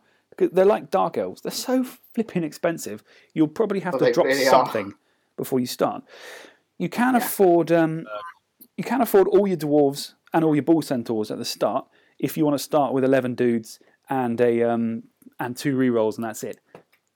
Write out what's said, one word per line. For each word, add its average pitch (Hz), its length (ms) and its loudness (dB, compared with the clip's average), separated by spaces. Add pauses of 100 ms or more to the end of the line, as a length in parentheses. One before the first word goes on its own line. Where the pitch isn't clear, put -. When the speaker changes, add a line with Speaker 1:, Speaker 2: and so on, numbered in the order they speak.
(300)
Speaker 1:
because 180 200 0
they're 180 140 4
like 208 260 2
Dark 190 280 -2
Elves. 92 240 -6
They're - 100 -8
so 254 320 -2 (300)
flipping 214 300 -4
expensive, 147 580 -6 (320)
you'll 156 140 2
probably 202 320 -2
have 175 140 -6
Speaker 2:
Oh, 131 40 -2
Speaker 1:
to - 60 2
Speaker 2:
they 123 80 4
Speaker 1:
drop 165 140 2
Speaker 2:
really 135 200 2
are. 131 40 4
Speaker 1:
something 113 440 2 (420)
before - 240 -2
you 123 60 -4
start. 123 360 -4 (760)
You 180 100 -2
can 247 260 0
Speaker 2:
Yeah. 240 60 4
Speaker 1:
afford, 170 520 2
um, 160 340 0 (720)
you 180 80 -8
can 254 160 -2
afford 196 280 4
all 202 180 4
your 185 100 -2
Dwarves 147 580 0 (180)
and 131 120 2
all 156 100 2
your 143 100 2
Bull 160 180 4
Centaurs 117 480 -4
at 107 80 -8
the 120 60 -8
start - 420 -2 (320)
if - 180 -4
you 160 80 0
want 147 140 2
to - 40 -8
start 143 300 0
with 131 120 0
eleven 131 300 2
dudes 117 440 -2 (300)
and, 123 320 -2
a, 117 220 2
um, 117 400 -2 (360)
and 123 180 -8
two 139 200 -2
rerolls, 117 400 2
and 117 80 -8
that's 110 180 -10
it. 104 160 -10 (580)